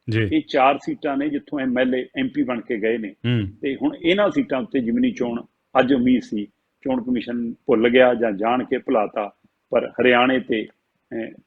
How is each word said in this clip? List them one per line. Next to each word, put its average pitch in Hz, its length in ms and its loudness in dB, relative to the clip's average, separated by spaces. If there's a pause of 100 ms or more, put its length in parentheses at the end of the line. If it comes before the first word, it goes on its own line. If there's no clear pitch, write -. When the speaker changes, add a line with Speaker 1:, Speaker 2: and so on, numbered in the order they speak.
Speaker 1:
ਜੀ। 110 240 0
Speaker 2:
ਇਹ 156 80 2
ਚਾਰ 139 360 2
ਸੀਟਾਂ 139 400 -6
ਨੇ 143 120 -4
ਜਿੱਥੋਂ 143 300 -8
ਐਮ 127 200 -2
ਐਲ 127 160 0
ਏ, 127 120 -4 (100)
ਐਮ 135 100 -2
ਪੀ 147 160 -4
ਬਣ 120 180 -4
ਕੇ 117 160 -6
ਗਏ 110 200 -2
ਨੇ। 107 120 -8
Speaker 1:
ਹੂੰ। 113 380 -2 (140)
Speaker 2:
ਤੇ 139 140 -4
ਹੁਣ 143 200 -4
ਇਹਨਾਂ 190 340 0
ਸੀਟਾਂ 139 300 -2
ਉੱਤੇ 123 200 -4
ਜ਼ਿਮਨੀ 120 320 0
ਚੋਣ 117 300 -6 (380)
ਅੱਜ 131 140 4
ਉਮੀਦ 127 280 2
ਸੀ 104 260 -8 (360)
ਚੋਣ 127 200 -4
ਕਮਿਸ਼ਨ 120 500 -6
ਭੁੱਲ 117 360 2
ਗਿਆ 123 240 6
ਜਾਂ 113 180 0
ਜਾਣ 113 320 -2
ਕੇ 127 140 -2
ਭੁਲਾਤਾ, 107 560 -2 (360)
ਪਰ 120 220 0 (100)
ਹਰਿਆਣੇ 123 380 4
ਤੇ, 110 280 -4 (460)
ਅਹ, 117 180 -8 (160)